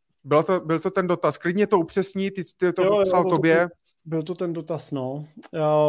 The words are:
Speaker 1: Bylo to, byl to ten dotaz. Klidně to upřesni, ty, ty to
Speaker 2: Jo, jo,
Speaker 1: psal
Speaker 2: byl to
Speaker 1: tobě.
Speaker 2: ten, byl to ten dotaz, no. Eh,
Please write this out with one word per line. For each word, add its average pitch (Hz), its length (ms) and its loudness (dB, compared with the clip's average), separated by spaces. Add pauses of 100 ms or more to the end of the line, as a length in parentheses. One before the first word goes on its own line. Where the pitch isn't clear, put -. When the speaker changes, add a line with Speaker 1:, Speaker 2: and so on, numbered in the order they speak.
(240)
Speaker 1:
Bylo 147 180 4
to, 180 180 0
byl 160 200 -2
to 185 100 -4
ten 190 160 -2
dotaz. 160 320 -2
Klidně 180 280 0
to 202 120 2
upřesni, 190 520 -2
ty, 196 140 -10 (120)
ty 180 160 0
to 185 100 0
Speaker 2:
Jo, 196 120 4
jo, 208 100 4
Speaker 1:
psal 180 180 2
Speaker 2:
byl 185 80 2
to 170 60 2
Speaker 1:
tobě. 160 200 4
Speaker 2:
ten, 175 120 2 (360)
byl 160 180 -4
to 170 120 -8
ten 175 180 -6
dotaz, 160 400 -8
no. 139 340 -6 (280)
Eh, 165 40 -6 (300)